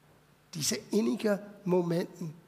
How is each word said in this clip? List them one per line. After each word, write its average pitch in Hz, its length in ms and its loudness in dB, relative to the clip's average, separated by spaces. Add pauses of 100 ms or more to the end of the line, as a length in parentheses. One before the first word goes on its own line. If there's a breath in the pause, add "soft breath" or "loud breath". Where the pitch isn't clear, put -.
(540)
Diese 156 220 -2 (160)
innige 214 500 2 (240)
Momenten 170 680 0 (140)